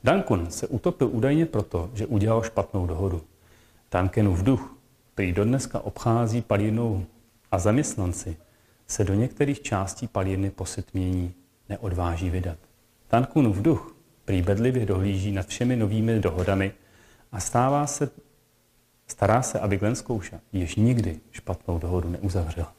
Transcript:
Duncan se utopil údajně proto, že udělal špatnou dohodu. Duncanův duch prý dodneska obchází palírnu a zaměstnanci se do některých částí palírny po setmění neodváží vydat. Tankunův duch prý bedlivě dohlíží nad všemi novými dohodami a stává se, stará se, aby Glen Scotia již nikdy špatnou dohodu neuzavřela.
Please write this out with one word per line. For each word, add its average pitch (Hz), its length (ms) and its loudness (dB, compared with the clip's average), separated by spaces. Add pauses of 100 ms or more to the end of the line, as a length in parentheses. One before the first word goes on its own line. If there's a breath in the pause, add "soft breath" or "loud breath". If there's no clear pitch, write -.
Duncan 117 480 2
se - 160 -6
utopil 131 440 0
údajně 139 340 2
proto, 98 480 -4
že 110 120 -6
udělal 110 380 2
špatnou 98 440 -2
dohodu. 85 340 -2 (720 soft breath)
Duncanův 92 520 2
duch - 340 0 (380)
prý 90 180 0
dodneska 113 460 0
obchází 117 640 0
palírnu 107 640 0 (460)
a 95 80 2
zaměstnanci 95 800 0 (500 soft breath)
se - 160 -2
do 95 100 0
některých 139 480 0
částí 98 460 -4
palírny 95 440 -2
po 92 140 -10
setmění 90 680 -4 (360)
neodváží 87 600 -2
vydat. 87 280 -4 (500)
Tankunův 120 500 2
duch 127 380 0 (300)
prý 95 160 0
bedlivě 113 440 2
dohlíží 98 460 0
nad 98 160 -4
všemi 123 280 0
novými 110 440 2
dohodami 95 520 0 (600 soft breath)
a 98 80 -8
stává 139 480 2
se, 143 220 -4 (1000)
stará 107 340 4
se, - 180 -4
aby 101 180 0
Glen 104 180 0
Scotia 104 440 -6 (140)
již 90 220 -2
nikdy 104 440 2 (120)
špatnou - 480 -6
dohodu 87 300 -2
neuzavřela. 87 680 -4